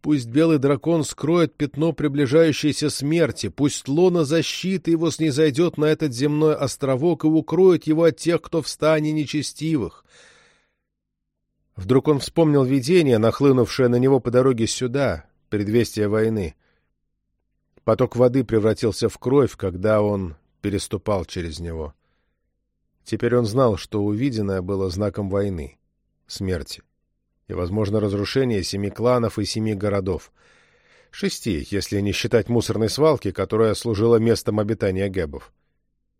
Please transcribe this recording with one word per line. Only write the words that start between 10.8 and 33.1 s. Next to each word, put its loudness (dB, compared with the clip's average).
Вдруг 2
он 2
вспомнил 2
видение, 2
нахлынувшее 4
на 4
него 4
по -4
дороге 2
сюда, -4
предвестие 0
войны. -2
Поток 0
воды 2
превратился 0
в -10
кровь, 0
когда 0
он -2
переступал -4
через -10
него. -10
Теперь -2
он 2
знал, 2
что -6
увиденное -2
было -4
знаком -4
войны — -6
смерти -6
и, -8
возможно, -2
разрушения -2
семи -6
кланов 0
и -2
семи -4
городов. -4
Шести, -6
если -4
не -2
считать 0
мусорной 0
свалки, 0